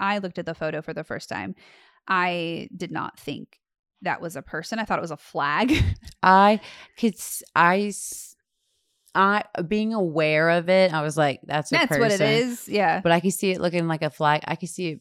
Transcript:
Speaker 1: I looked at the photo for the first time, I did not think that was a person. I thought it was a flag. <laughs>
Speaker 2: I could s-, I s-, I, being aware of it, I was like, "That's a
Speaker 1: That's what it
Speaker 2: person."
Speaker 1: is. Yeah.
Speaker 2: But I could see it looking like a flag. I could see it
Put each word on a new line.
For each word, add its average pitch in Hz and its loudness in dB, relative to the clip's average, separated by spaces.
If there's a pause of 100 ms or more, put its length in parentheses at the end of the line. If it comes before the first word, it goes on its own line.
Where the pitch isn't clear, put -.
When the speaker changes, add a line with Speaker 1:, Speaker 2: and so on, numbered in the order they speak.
Speaker 1:
I 202 -2
looked 185 -8
at 170 -8
the 165 -6
photo 156 -6
for 160 -10
the 160 -10
first - -12
time, 185 -8 (540)
I 175 -2
did 170 -10
not - -10
think - -12 (420)
that 170 -6
was 165 -10
a 139 -12
person. 170 -10
I 214 -6
thought 185 -2
it - -6
was 165 -8
a 151 -10
flag. 165 -2 (280)
<laughs> - -20
Speaker 2:
I 196 6 (380)
could 220 0
s-, - -12 (120)
I 180 4
s-, - -12 (800)
I, 196 6 (240)
being 214 0
aware 160 2
of 170 2
it, 185 4
I 156 0
was 147 -4
like, 147 2
"That's 147 -4
a - 2
Speaker 1:
That's 330 2
what 147 2 (120)
it 190 0
Speaker 2:
person." 214 2
Speaker 1:
is. 233 0
Yeah. 185 0
Speaker 2:
But 175 0
I 170 4
could 185 0
see 196 -2
it 185 -4
looking 170 -2
like 160 -4
a 151 -2
flag. 151 0
I 165 -4
could 175 -10
see 180 -8
it 151 -8